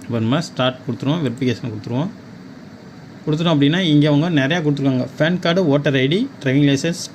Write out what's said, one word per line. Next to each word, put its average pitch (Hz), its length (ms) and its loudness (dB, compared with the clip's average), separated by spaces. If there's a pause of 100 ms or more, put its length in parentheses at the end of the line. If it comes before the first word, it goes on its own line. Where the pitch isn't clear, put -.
இப்போ 120 180 -4
நம்ம 113 220 0
ஸ்டார்ட் 131 360 -2 (120)
கொடுத்துருவோம், 139 340 -2
வெரிஃபிகேஷன் 120 480 -2
கொடுத்துருவோம். 120 360 -4 (1200)
கொடுத்துட்டோம் 160 280 0
அப்படின்னா, 143 220 4
இங்க 151 320 4
அவங்க 147 380 2
நிறையா 127 140 0
கொடுத்துருக்காங்க. 135 460 0 (100)
பான் 170 220 2
கார்டு, 170 380 2
ஓட்டர் 143 40 2
ஐடி, 143 460 0 (160)
டிரைவிங் 139 240 4
லைசன்ஸ், 151 480 -2